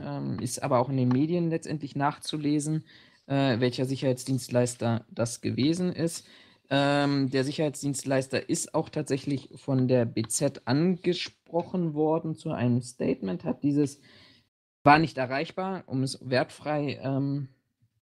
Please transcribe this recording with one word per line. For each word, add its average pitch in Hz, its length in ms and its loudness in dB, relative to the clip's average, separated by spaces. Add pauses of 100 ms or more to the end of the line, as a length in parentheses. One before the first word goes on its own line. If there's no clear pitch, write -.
ähm, 139 340 -6
ist - 220 -6
aber 135 160 2
auch 127 120 2
in 135 80 0
den 123 120 2
Medien 160 400 2
letztendlich 156 460 -6
nachzulesen, 147 880 -2 (400)
äh, 139 340 2
welcher 127 260 0
Sicherheitsdienstleister 123 1200 0
das - 320 -4
gewesen 160 500 0
ist. - 360 -4 (420)
Ähm, 143 600 2
der 131 140 2
Sicherheitsdienstleister 135 1040 -2
ist - 260 -4
auch 151 160 0
tatsächlich 139 640 -4
von 127 340 0
der 123 160 6
B 117 180 -2
Z - 420 -2
angesprochen 170 1300 0
worden 156 420 0
zu 160 160 -6
einem 123 300 2
Statement, 170 600 -4
hat - 200 -4
dieses, 143 360 2 (840)
war 147 120 12
nicht 156 200 0
erreichbar, 160 680 -4
um 131 160 -2
es 131 140 -4 (100)
wertfrei, 147 760 -2
ähm, 139 460 -2 (600)